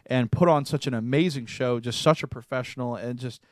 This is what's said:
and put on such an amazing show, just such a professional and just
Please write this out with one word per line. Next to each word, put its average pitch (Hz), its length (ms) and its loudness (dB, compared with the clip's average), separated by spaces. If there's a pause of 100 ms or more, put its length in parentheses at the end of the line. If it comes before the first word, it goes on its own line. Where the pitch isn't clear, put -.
and 123 260 2
put 175 160 4
on 147 180 6
such - 220 -4
an 131 60 -2
amazing 131 540 0
show, 123 320 -2
just 117 220 -4
such 156 220 4
a 143 40 -10
professional 123 680 -6
and 120 240 -6
just 123 220 -10 (100)